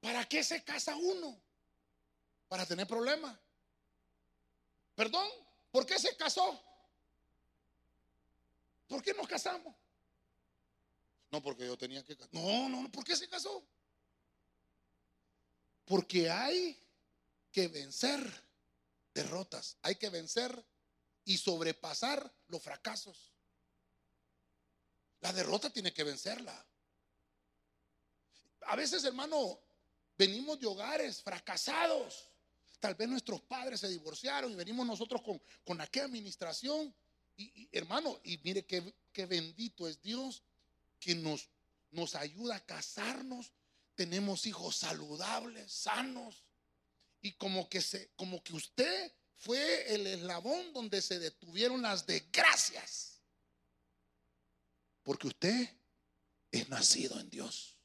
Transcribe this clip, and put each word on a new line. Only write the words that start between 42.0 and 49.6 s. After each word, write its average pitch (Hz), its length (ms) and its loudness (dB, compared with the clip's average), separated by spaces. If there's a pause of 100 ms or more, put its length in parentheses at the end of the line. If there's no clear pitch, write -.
ayuda 175 420 -4
a 180 100 -12
casarnos. 247 840 -6 (420)
Tenemos 190 520 0
hijos 175 300 -4
saludables, 190 960 -4
sanos. 240 720 -4 (760)
Y 202 120 -6
como 190 360 -2
que 185 120 0
se, - 360 -4
como 185 260 -6
que - 100 -10
usted 330 600 0 (260)
fue 262 560 2